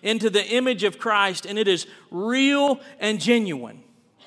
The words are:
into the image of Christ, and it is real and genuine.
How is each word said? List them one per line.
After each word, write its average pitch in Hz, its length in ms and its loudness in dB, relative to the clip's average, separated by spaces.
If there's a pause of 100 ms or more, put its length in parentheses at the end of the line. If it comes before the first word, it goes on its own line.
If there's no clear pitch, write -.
into 220 280 0
the 196 180 0
image 240 380 0
of 196 120 -2
Christ, 196 480 0
and 202 140 -6
it 214 80 0
is 175 200 0 (220)
real 269 680 2 (220)
and 208 180 -2
genuine. 156 640 -2 (440)